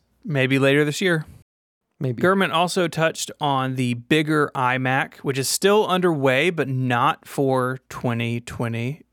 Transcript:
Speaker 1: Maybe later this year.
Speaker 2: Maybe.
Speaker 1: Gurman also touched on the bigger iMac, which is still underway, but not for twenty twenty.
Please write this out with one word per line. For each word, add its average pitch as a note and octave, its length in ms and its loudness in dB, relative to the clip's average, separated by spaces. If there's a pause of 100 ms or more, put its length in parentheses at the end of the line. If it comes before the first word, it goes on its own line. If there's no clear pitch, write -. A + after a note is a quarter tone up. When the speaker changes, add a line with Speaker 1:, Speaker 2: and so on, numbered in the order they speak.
(240)
Speaker 1:
Maybe C3+ 360 0
later C#3 260 4
this D3 160 -4
year. E3+ 240 0 (720)
Speaker 2:
Maybe. B2+ 220 -4
Speaker 1:
Gurman F#3 320 2
also E3+ 340 0
touched - 440 -4 (100)
on C3 340 0
the B2 200 -2
bigger D3+ 580 0
iMac, C3 640 -2
which C3+ 220 -4
is C3 100 -2
still G3+ 380 2
underway, E3 640 2
but D3+ 160 -2
not B2+ 600 0
for C3 520 -2 (100)
twenty A#2 520 -4
twenty. A#2 600 -6 (120)